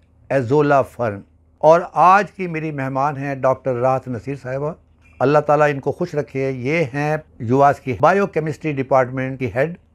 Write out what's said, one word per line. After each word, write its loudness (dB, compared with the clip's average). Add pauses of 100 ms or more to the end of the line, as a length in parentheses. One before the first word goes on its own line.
(320)
एजोला 2
फर्न। -6 (380)
और 4
आज 4
की -8
मेरी -6
मेहमान -4
हैं -8
डॉक्टर 0
राहत 0
नसीर -8
साहिबा, -8 (460)
अल्लाह 4
ताला 4
इनको -2
खुश -6
रखे। -4
ये -2 (100)
हैं -2 (180)
युवास 4
की -6
बायोकेमिस्ट्री 0
डिपार्टमेंट -2
की -4
हेड -4 (180)